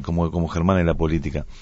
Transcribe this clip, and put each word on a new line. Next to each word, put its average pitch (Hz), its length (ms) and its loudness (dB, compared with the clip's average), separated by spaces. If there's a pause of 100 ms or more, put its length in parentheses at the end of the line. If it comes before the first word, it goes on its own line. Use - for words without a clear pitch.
como, 85 300 0
como 82 160 0
Germán 90 320 2
en 85 80 4
la 82 80 2
política. 76 500 -2 (160)